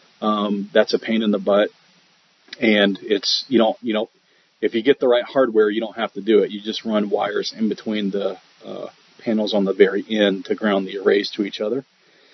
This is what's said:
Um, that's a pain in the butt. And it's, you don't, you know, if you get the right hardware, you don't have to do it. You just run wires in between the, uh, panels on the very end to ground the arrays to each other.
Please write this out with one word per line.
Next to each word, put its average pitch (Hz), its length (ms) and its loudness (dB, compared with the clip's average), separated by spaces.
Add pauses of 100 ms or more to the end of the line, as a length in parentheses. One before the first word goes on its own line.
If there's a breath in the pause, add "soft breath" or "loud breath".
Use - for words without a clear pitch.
(200 soft breath)
Um, 104 520 -2
that's 110 220 2
a 107 40 2
pain 113 240 -2
in 107 80 0
the 101 80 2
butt. 101 320 2 (880)
And 104 420 4
it's, - 460 -2
you 123 100 4
don't, 113 240 2
you 113 120 -4
know, 107 160 -4 (500)
if 110 140 0
you 113 80 -2
get 135 180 4
the 135 80 2
right 120 160 4
hardware, 110 460 2
you 107 100 -2
don't 107 160 -6
have 113 160 -4
to 101 80 -12
do 104 200 4
it. 92 100 2
You 101 100 -8
just 107 240 -8
run 104 240 0
wires 101 480 -2
in 110 120 0
between 104 420 -4
the, 98 280 -4 (260)
uh, 95 240 -12 (300)
panels 107 360 -2
on 101 100 2
the 95 80 0
very 95 360 -2
end 101 380 -2
to 107 80 -4
ground 98 320 -2
the 95 120 -10
arrays 101 340 0
to 107 120 -6
each 101 160 -10
other. 113 240 -6 (500 soft breath)